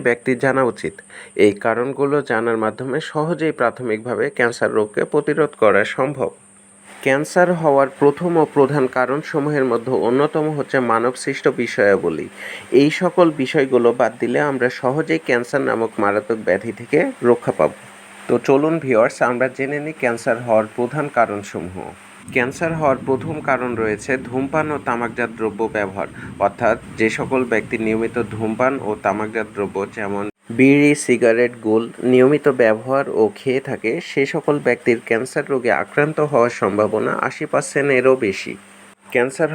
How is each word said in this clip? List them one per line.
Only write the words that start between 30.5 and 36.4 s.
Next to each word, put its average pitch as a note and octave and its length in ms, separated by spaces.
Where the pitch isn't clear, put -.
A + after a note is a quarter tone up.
বিড়ি, C#3+ 340
সিগারেট, A#2+ 480
গোল A2 180
নিয়মিত C3 360
ব্যবহার B2 440
ও A2 40
খেয়ে C3 300
থাকে, A2 220
সে C#3 140
সকল D3+ 220
ব্যক্তির A#2+ 420
ক্যান্সার B2+ 440
রোগে A#2+ 200
আক্রান্ত D3+ 340
হওয়ার A#2+ 300